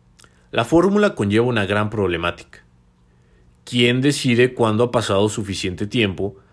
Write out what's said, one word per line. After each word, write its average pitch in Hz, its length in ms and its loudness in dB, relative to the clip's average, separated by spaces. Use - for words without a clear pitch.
La 113 120 -2
fórmula 202 500 2
conlleva 107 320 0
una 113 180 -2
gran 104 240 0
problemática. 87 760 -4
¿Quién 123 380 0
decide 123 500 2
cuándo 110 320 2
ha 120 60 0
pasado 104 400 0
suficiente 98 560 -6
tiempo 101 500 -2